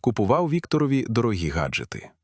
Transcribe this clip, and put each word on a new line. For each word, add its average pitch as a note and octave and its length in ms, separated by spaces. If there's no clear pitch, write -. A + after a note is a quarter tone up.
купував B2+ 500
Вікторові D3 580
дорогі A2 400
гаджети. - 600